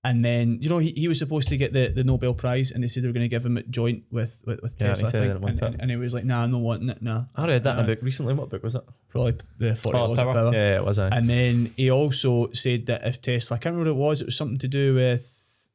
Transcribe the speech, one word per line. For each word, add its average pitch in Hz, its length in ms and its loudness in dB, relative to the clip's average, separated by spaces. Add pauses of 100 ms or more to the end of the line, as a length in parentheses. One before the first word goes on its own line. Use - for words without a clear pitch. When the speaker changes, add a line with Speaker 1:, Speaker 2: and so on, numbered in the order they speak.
Speaker 1:
And 120 200 2
then, 120 380 2
you 151 80 -2
know, 170 100 2
he, 160 120 2
he 160 160 -2
was 147 120 0
supposed 147 300 -2
to 143 80 0
get 123 160 0
the, 127 140 2
the 131 160 0
Nobel 127 300 2
Prize, 127 380 -2
and 123 120 -4
they 120 60 -2
said 123 140 -4
they 127 40 0
were 120 60 -2
gonna 120 160 0
give 120 160 -2
him 120 120 0
it - 140 -8
joint 117 400 -2
with, 117 340 -6
with, - 160 -6
with - 180 -8
Speaker 2:
Yeah, 104 100 0
Speaker 1:
Tesla, 101 180 0
Speaker 2:
he 120 40 -2
said 110 100 0
Speaker 1:
I - 20 2
Speaker 2:
he 98 60 2
Speaker 1:
think. 95 40 0
Speaker 2:
didn't 95 80 -4
want 101 200 -2
Speaker 1:
And, - 0 -
Speaker 2:
it. 110 120 -2
Speaker 1:
and, - 100 -8
and 127 80 -2
he 120 60 -2
was 120 160 -4
like, 123 120 -6
"Nah, 120 180 0
I'm 120 80 -2
not 123 100 0
wanting 113 280 -2
it, - 120 -8
nah." 113 220 -4 (120)
Speaker 2:
I 156 120 -2
read 127 160 2
that 131 100 0
in 123 60 -2
a 117 40 2
Speaker 1:
Uh, - 40 4
Speaker 2:
book 113 140 0
recently. 131 320 -2
What 151 160 -4
book - 140 -8
was 117 120 -4
it? 120 80 -6 (260)
Speaker 1:
Probably 120 260 0 (220)
the 113 200 0
forty 123 220 0
Speaker 2:
Oh, 117 80 2
Speaker 1:
Laws 117 120 0
of 123 60 4
Speaker 2:
Power. 127 80 0
Speaker 1:
Power. 117 200 4
Speaker 2:
Yeah, 104 180 4
yeah, 95 80 4
it 95 60 0
was, 101 140 2
aye. 95 140 2
Speaker 1:
And 120 160 2
then 120 480 2
he 131 120 4
also 131 600 2
said 123 360 -2
that 120 200 -4
if 123 140 -4
Tesla, 120 340 -2
I 110 40 -4
can't 170 140 -2
remember 160 200 0
what 135 120 0
it 151 40 4
was, 151 120 0
it - 40 -6
was - 100 -6
something 135 240 -4
to 135 80 -4
do 139 280 2
with 127 380 2 (420)